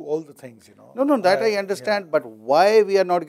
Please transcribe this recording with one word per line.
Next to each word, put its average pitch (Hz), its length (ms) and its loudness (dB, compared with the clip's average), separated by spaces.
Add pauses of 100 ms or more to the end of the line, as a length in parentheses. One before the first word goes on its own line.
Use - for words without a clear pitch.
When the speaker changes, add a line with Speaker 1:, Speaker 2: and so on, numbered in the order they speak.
Speaker 1:
all 156 180 -4
the 143 60 -20
things, 117 340 -20
you - 80 -20
know. - 200 -20
Speaker 2:
No, 254 80 -4
no, 285 180 0
that 180 220 2
I 226 100 0
Speaker 1:
I, - 80 -4
Speaker 2:
understand, 196 440 -4
Speaker 1:
yeah. 156 60 -20
Speaker 2:
but 147 140 -2 (240)
why 202 400 4
we 196 80 2
are 185 160 0
not 175 160 -2